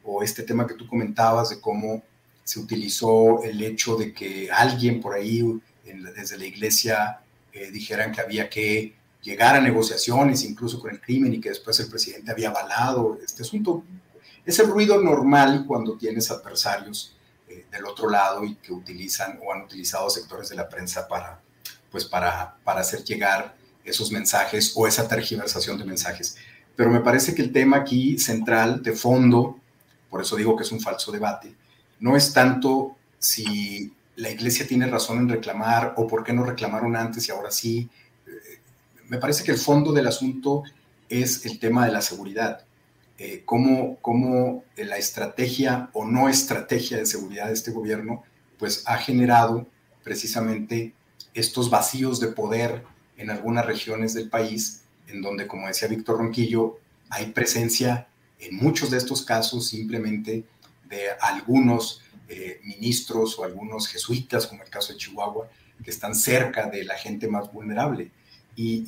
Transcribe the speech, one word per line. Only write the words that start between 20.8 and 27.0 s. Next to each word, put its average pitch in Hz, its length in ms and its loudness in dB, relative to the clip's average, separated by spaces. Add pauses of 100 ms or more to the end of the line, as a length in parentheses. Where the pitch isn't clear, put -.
para, - 340 -10 (480)
pues, - 160 -6
para, 87 580 -2
para 95 180 0
hacer - 220 -4
llegar 101 520 -2 (280)
esos 107 280 -4
mensajes 104 640 2
o 113 100 4
esa 110 220 2
tergiversación 101 720 -2
de 95 60 -8
mensajes. - 520 -6 (380)
Pero 117 160 6
me 117 80 8
parece 123 340 4